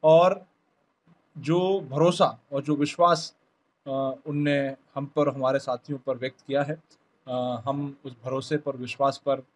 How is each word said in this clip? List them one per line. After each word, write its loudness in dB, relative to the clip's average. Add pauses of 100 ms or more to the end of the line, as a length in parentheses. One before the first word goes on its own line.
और 6 (920)
जो 0
भरोसा 2 (140)
और -4
जो -2
विश्वास, 2 (500)
अ, -4 (120)
उनने -2 (180)
हम -6
पर, 2
हमारे 0
साथियों -6
पर -4
व्यक्त -10
किया 0
है, -6 (500)
अ, -4
हम -6
उस -12 (120)
भरोसे -4
पर, -6
विश्वास -2
पर 0 (180)